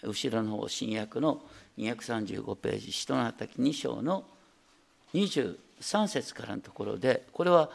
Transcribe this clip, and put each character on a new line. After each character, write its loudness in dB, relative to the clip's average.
後 -2
ろ 2
の -2
方、 -4
新 -4
約 -4
の 2
二 -4
百 -6
三 -2
十 -6
五 -6
ペ -2
ー -2
ジ、 -10
使 -4
徒 0
の 2
働 -6
き -6
二 2
章 -4
の 0
二 4
十 -2
三 2
節 -4
か -10
ら -6
の -6
と -20
こ -8
ろ -4
で、 4
こ 0
れ 6
は 8